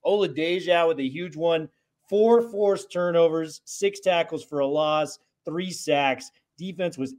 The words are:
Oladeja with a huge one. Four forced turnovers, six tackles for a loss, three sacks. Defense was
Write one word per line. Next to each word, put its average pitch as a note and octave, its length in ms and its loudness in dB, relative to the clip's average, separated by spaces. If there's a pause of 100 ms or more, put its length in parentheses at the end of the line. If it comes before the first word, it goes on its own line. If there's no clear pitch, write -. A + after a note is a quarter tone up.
Oladeja E3+ 840 2
with D#3 120 0
a C3+ 80 -2
huge D#3 280 -8
one. D#3+ 340 0 (400)
Four A3+ 320 6
forced G3+ 500 -2
turnovers, E3+ 760 0
six G3+ 340 -4
tackles E3 440 0
for C#3+ 180 -4
a C#3 40 2
loss, D3+ 540 0 (260)
three F3+ 240 -6
sacks. C#3 640 -2 (260)
Defense F3 400 -6
was C3 220 -6